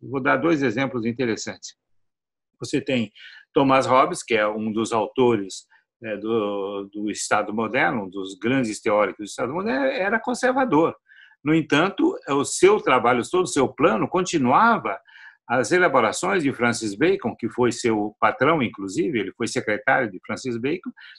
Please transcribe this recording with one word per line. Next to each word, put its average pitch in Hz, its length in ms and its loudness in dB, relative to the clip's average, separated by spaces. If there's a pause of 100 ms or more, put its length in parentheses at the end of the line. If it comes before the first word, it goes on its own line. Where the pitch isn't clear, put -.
vou 123 180 -8
dar 139 160 0
dois 147 260 0
exemplos 127 420 -2
interessantes. 113 720 -6 (840)
Você 135 200 -4
tem 120 320 -2 (400)
Thomas 135 340 4
Hobbes, 139 360 2
que - 120 -2
é 107 140 2
um 110 240 -4
dos 107 200 -2
autores, 110 720 0 (360)
é, 110 140 -8
do, 101 760 -4
do 104 180 -6
Estado 104 440 -2
Moderno, 117 500 -2
um 95 40 -10
dos 95 300 -10
grandes 117 420 -2
teóricos 104 380 0
do 104 100 -12
Estado 127 240 -6
Moderno, 233 340 -2
era 226 320 -2
conservador. 240 760 0 (500)
No 151 100 2
entanto, 165 640 2 (100)
o 139 160 0
seu 196 360 4
trabalho, 123 500 4
todo 185 140 2
o 170 40 -6
seu 131 200 2
plano 185 400 2
continuava 165 880 2 (500)
as 120 220 0
elaborações 170 720 2
de 131 100 0
Francis 113 420 -2
Bacon, 147 420 0
que 113 120 -6
foi 120 240 0
seu 107 460 -2
patrão, 131 440 2
inclusive, 113 560 -4
ele 92 140 -4
foi 117 140 -4
secretário 120 640 -2
de 90 160 -14
Francis 117 300 -8
Bacon, 139 340 -6 (280)